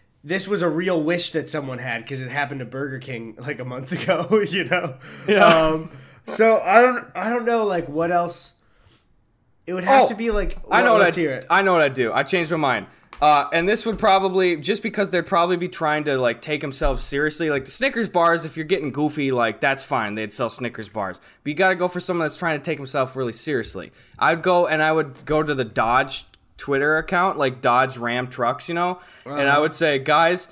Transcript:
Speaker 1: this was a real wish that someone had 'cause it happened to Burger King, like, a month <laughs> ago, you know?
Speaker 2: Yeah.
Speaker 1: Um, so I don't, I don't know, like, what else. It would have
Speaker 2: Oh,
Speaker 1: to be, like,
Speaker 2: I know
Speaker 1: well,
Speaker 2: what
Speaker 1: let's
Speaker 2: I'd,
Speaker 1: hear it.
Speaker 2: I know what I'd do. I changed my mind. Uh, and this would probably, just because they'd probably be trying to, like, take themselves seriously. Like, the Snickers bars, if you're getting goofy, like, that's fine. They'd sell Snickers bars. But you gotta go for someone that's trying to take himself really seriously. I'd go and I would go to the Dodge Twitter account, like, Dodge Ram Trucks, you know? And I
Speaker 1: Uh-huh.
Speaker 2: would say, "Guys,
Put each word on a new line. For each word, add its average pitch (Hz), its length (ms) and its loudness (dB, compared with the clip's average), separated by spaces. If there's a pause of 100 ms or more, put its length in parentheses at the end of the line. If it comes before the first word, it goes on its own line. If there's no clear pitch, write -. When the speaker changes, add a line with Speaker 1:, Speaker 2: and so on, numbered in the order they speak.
(240)
Speaker 1:
this 185 240 -4
was 202 140 -2
a 175 80 2
real 170 320 0
wish 170 300 -2
that 147 160 -4
someone 135 320 -8
had 117 260 -8
'cause 135 160 -8
it 127 80 -10
happened 139 300 -6
to 127 60 -10
Burger 131 340 -8
King, 113 400 -12
like, 143 200 -8
a 127 60 -10
month 131 260 -10
<laughs> - 20 -4
ago, 180 540 0
you 170 180 -4
know? 175 300 -2 (340)
Speaker 2:
Yeah. 202 160 6
Speaker 1:
Um, 160 460 4 (360)
so 220 340 4
I 196 200 6
don't, 247 340 2
I 196 140 -4
don't 233 160 -4
know, 226 200 2
like, 180 220 -2
what 165 240 -2
else. 175 400 -2 (1120)
It 175 80 -8
would 180 120 -6
have 262 200 8
Speaker 2:
Oh, - 40 2
Speaker 1:
to 220 60 -4
be, 226 140 -4
like, - 280 -2 (120)
Speaker 2:
I 208 120 4
know - 60 4
Speaker 1:
well, 233 80 6
Speaker 2:
what 208 80 6
Speaker 1:
let's 170 140 4
Speaker 2:
I'd, 175 40 0
Speaker 1:
hear 151 100 0
it. 127 180 -6
Speaker 2:
I 180 120 6
know 196 120 2
what 165 80 6
I'd 139 120 4
do. 123 180 0
I 139 120 2
changed 165 280 -2
my 175 60 0
mind. 123 300 0 (340)
Uh, 147 320 6
and 170 160 2
this 233 160 0
would 220 120 -2
probably, 190 600 4
just 151 260 -2
because 202 280 -2
they'd 170 140 0
probably 175 300 2
be 175 140 -4
trying 151 340 -2
to, 143 140 0
like, 127 240 0
take 151 180 -4
themselves 139 420 -2
seriously. 151 480 -2
Like, 139 140 -2
the - 80 -12
Snickers 240 380 -2
bars, 170 340 2
if 156 140 -12
you're 160 80 -6
getting 151 260 -2
goofy, 143 400 -2
like, 117 300 0
that's 135 220 0
fine. 107 320 -4
They'd 110 180 -6
sell 120 160 -2
Snickers 113 400 -8
bars. 95 320 -6 (220)
But 147 80 -6
you 151 40 -10
gotta 185 200 2
go 175 120 0
for 180 140 -8
someone 170 240 -2
that's 147 100 -6
trying 160 240 -4
to 135 60 -14
take 160 120 -4
himself 131 380 -4
really 127 160 -4
seriously. 110 640 -6 (260)
I'd 160 220 2
go 175 260 4
and 156 160 0
I 156 80 4
would 151 340 -2
go 151 160 2
to 151 140 -2
the 131 80 -2
Dodge 120 640 0 (320)
Twitter 147 400 0
account, 175 400 0
like, 131 240 -2
Dodge 127 360 2
Ram 120 300 -4
Trucks, 127 400 -2
you 170 80 -6
know? 180 240 -2 (260)
And 139 220 -2
I 139 60 4
Speaker 1:
Uh-huh. 147 80 4
Speaker 2:
would 160 120 0
say, 147 260 2
"Guys, 165 520 2